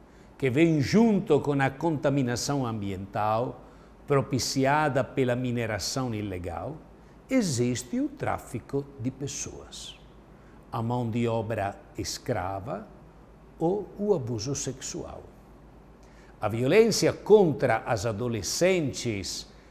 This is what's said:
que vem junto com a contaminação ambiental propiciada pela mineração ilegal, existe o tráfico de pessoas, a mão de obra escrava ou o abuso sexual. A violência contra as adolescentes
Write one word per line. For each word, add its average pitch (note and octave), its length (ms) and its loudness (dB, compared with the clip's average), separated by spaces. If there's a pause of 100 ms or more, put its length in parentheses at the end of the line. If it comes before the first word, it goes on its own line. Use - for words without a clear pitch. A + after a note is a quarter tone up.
(380)
que C3+ 120 2
vem D#3 320 4
junto F#3+ 580 4
com C#3+ 220 0
a C3+ 80 2
contaminação C#3 960 0
ambiental G#2+ 960 -2 (440)
propiciada C#3 960 2
pela B2 320 0
mineração A#2+ 800 -2
ilegal, F#2 600 -6 (520)
existe C#3 720 0
o D4 80 -2
tráfico A2+ 800 -6 (140)
de A#2 100 -4
pessoas, - 880 -10 (720)
a A#2+ 120 -4
mão A#2+ 260 -2
de A#2 180 0
obra G#2+ 480 -2 (220)
escrava G2+ 880 -6 (680)
ou F#3 300 0 (100)
o G#3 160 2
abuso B2 400 -4
sexual. - 720 -8 (1160)
A G#2+ 80 -2
violência D3+ 640 4
contra D3 680 4
as A#2 280 -2
adolescentes A#2 1400 -2 (240)